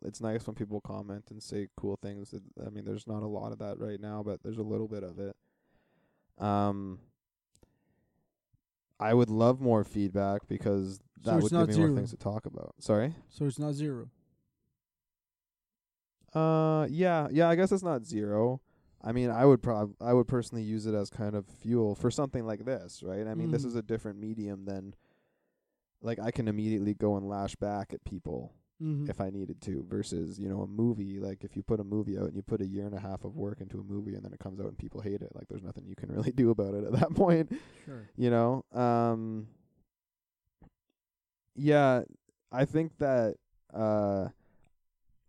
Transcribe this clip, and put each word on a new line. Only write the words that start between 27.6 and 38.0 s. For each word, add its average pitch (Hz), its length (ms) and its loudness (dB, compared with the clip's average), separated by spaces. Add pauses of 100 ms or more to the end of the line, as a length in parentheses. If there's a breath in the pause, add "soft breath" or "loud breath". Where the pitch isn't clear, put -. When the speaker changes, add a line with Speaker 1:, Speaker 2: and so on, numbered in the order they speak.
Speaker 1:
at - 120 -12
people 73 480 -8 (300)
Speaker 2:
Mm-hmm. 147 260 -4
Speaker 1:
if - 120 -4
I 95 80 -2
needed 98 320 -8
to, 85 260 -6
versus, 92 500 -4
you 98 120 -6
know, 98 140 -4
a 98 40 -6
movie. 104 540 -2
Like, 98 240 -8
if - 100 -10
you - 80 -6
put 110 160 0
a 101 60 -4
movie 101 320 -4
out 98 80 -2
and 95 100 -4
you 98 60 -8
put 107 180 -2
a 95 60 -2
year 98 200 -4
and 101 80 -8
a 98 60 -6
half 98 240 -8
of 101 140 -10
work 101 240 -8
into 98 180 -10
a 101 40 -8
movie 101 320 -6
and 98 100 -12
then 98 80 -12
it 95 60 -18
comes 98 200 -12
out 98 60 -6
and 101 120 -8
people - 220 -10
hate 101 220 -6
it, - 120 -12
like, - 140 -14
there's 98 160 -12
nothing 92 240 -14
you 95 80 -14
can - 160 -10
<laughs> - 20 -6
really 101 200 -2
do 127 160 6
about 101 240 2
it 101 100 -2
at 104 80 -4
that 151 240 2
point. 170 380 4 (320 loud breath)
Speaker 2:
Sure. 120 320 -16